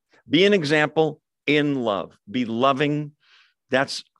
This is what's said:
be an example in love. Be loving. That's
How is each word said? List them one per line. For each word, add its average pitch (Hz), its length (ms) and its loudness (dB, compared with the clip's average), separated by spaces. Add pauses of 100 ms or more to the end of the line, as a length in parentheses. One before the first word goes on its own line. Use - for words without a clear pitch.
(280)
be 165 160 4
an 202 80 4
example 151 680 0 (260)
in 143 380 0
love. 95 320 -4 (140)
Be 127 140 -4
loving. 139 680 -2 (580)
That's 135 340 -2 (160)